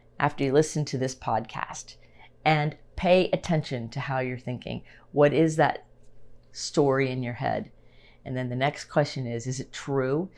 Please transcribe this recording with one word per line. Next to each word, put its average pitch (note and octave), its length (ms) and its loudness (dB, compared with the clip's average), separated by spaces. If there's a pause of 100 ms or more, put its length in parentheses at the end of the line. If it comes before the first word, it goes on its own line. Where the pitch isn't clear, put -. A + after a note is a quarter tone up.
(200)
after C#3+ 240 0
you C3+ 80 0
listen D3+ 340 2
to C#3 120 -6
this B2+ 180 -2
podcast - 800 -6 (480)
and D#3 340 2 (180)
pay F#3 360 4
attention C#3 580 -2
to C3+ 120 -8
how C3 180 -4
you're B2+ 180 -4
thinking. B2 460 -8 (280)
What C#3+ 220 6
is D#3 240 4
that C#3+ 280 2 (680)
story C3+ 600 2
in B2+ 120 -4
your A#2+ 120 -6
head? A2 360 -4 (540)
And C3+ 100 -6
then B2+ 140 -4
the B2 80 -4
next C#3 280 -2
question C#3+ 400 0
is, A#2 220 -6
is C3 140 -6
it - 100 -12
true? C#3 680 -2